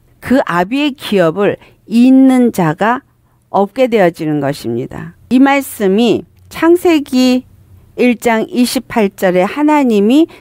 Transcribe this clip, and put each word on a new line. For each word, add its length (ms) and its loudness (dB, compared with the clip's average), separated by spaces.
그 240 0
아비의 460 -4
기업을 640 -2
잇는 640 4
자가 480 -2
없게 380 -2
되어지는 540 0
것입니다. 760 -8
이 80 2
말씀이 880 0
창세기 960 0
일 140 2
장 340 -2
이십팔 680 -2
절에 260 0
하나님이 840 2